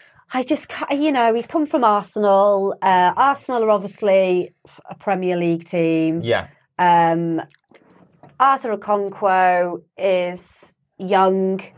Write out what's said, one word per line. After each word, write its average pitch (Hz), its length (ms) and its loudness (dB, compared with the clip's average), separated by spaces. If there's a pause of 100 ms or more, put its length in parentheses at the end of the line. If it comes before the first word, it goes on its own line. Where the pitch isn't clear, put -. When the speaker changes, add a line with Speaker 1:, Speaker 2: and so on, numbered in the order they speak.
(320)
Speaker 1:
I 254 100 -2
just 269 260 -4
can't, - 320 -10
you 302 100 0
know, 233 240 2
he's 233 120 -4
come 311 200 -2
from 294 180 0
Arsenal. 202 1000 2
Uh, 185 340 4
Arsenal 262 480 0
are 220 60 2
obviously 190 840 0 (340)
a - 60 -18
Premier 185 420 -4
League 170 300 -2
team. 165 560 0
Speaker 2:
Yeah. 110 260 -2 (300)
Speaker 1:
Um, 170 640 2 (960)
Arthur 262 380 0
Okonkwo 185 1040 0 (140)
is 180 760 -4 (240)
young. 190 600 0 (180)